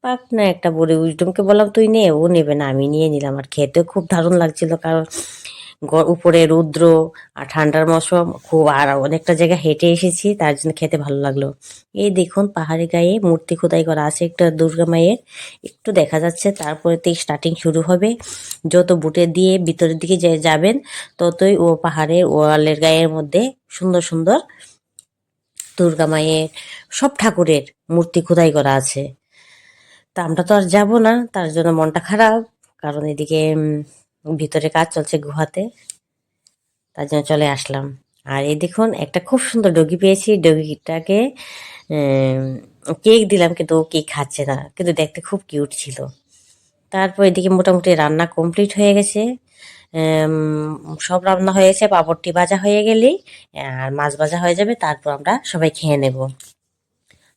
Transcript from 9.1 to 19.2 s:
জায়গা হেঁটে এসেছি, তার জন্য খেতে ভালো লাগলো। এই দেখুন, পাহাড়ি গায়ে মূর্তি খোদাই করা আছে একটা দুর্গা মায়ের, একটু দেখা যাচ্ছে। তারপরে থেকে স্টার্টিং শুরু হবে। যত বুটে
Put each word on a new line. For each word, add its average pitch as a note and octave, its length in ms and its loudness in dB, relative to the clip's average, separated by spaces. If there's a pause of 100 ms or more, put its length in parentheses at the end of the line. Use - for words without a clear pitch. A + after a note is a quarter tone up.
জায়গা E3+ 220 2
হেঁটে D#3+ 360 0
এসেছি, F3+ 420 -2
তার D#3 200 0
জন্য D#3 220 -6
খেতে D#3 220 -4
ভালো C#3+ 180 -4
লাগলো। C#3 380 -4 (400)
এই G3+ 160 -2
দেখুন, F#3+ 380 -2
পাহাড়ি E3 380 -4
গায়ে F3 340 2
মূর্তি E3 360 0
খোদাই E3 280 0
করা D#3 200 -2
আছে D3+ 200 -2
একটা E3+ 260 2
দুর্গা D#3+ 340 0
মায়ের, E3 320 2 (480)
একটু - 280 -10
দেখা D#3+ 280 2
যাচ্ছে। E3+ 320 -2
তারপরে D#3+ 440 -4
থেকে E3+ 240 -2
স্টার্টিং D#3+ 340 -4
শুরু D#3+ 280 -2
হবে। F3+ 340 0 (500)
যত F3+ 260 4
বুটে D#3+ 340 0